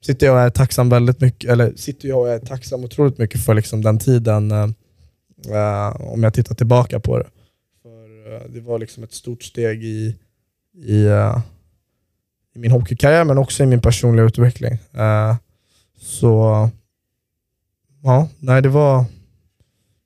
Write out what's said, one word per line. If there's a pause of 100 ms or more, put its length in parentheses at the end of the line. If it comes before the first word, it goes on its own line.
sitter
jag
och
är
tacksam
väldigt
mycket,
eller
sitter
jag
och
är
tacksam
otroligt
mycket
för,
liksom,
den
tiden,
eh, (840)
eh,
om
jag
tittar
tillbaka
på
det. (560)
För,
eh,
det
var
liksom
ett
stort
steg
i, (680)
i,
eh, (1160)
i
min
hockeykarriär,
men
också
i
min
personliga
utveckling. (220)
Eh, (600)
så, (1300)
ja, (100)
nej,
det
var (1000)